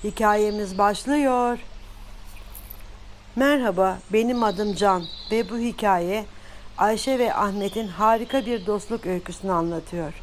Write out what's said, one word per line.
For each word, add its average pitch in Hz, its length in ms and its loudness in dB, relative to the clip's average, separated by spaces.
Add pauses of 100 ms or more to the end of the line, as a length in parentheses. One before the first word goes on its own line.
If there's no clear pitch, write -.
Hikayemiz 208 720 2
başlıyor. 240 800 2 (1800)
Merhaba, 214 600 4 (160)
benim 233 300 2
adım 202 320 0
Can 185 280 4 (280)
ve 220 180 0
bu 233 80 -6
hikaye 202 680 0 (520)
Ayşe 220 420 2
ve 233 140 4
Ahmet'in 202 540 -2
harika 220 580 2
bir 233 200 -2
dostluk 214 400 -2
öyküsünü 180 460 -4
anlatıyor. 170 720 -2